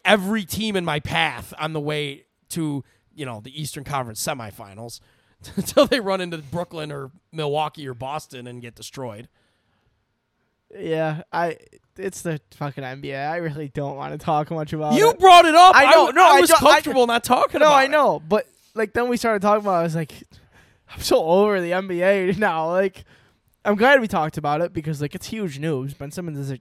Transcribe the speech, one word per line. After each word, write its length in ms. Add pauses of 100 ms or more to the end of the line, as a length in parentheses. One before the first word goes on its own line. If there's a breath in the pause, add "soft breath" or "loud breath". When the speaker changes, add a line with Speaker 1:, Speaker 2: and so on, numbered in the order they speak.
Speaker 1:
every 400
team 320
in 80
my 160
path 580
on 140
the 80
way 460 (240)
to, 340 (320)
you 100
know, 140
the 200
Eastern 260
Conference 380
semifinals 760 (300)
<laughs> 260
until 320
they 140
run 180
into 200
Brooklyn 520
or 200 (200)
Milwaukee 560
or 60
Boston 520
and 160
get 140
destroyed. 540 (1500)
Speaker 2:
Yeah, 440 (100)
I, 260 (380)
it's 280
the 180 (100)
fucking 320
N 160
B 120
A. 60 (100)
I 100
really 320
don't 260
wanna 220
talk 340
much 220
about 200
Speaker 1:
You 180
Speaker 2:
it. 80
Speaker 1:
brought 260
it 100
up. 200
Speaker 2:
I 160
know, 160
Speaker 1:
I, 40
Speaker 2:
no, 140
Speaker 1:
I 120
Speaker 2:
I 40
Speaker 1:
was 80
Speaker 2:
don't, 140
I 100
Speaker 1:
comfortable 340
not 160
talking 360
Speaker 2:
No, 80
Speaker 1:
about 80
Speaker 2:
I 100
Speaker 1:
it. 60
Speaker 2:
know, 360
but, 200 (260)
like, 200
then 140
we 80
started 260
talking 220
about 140
it. 20
I 40
was 120
like, 180 (760 soft breath)
I'm 120
so 220
over 380
the 100
N 160
B 140
A 300
<laughs> 60
now. 340
Like, 340 (580 soft breath)
I'm 120
glad 260
we 60
talked 300
about 240
it 120
because, 280
like, 140
it's 120
huge 320
news. 340
Ben 180
Simmons 280
is 120
a, 100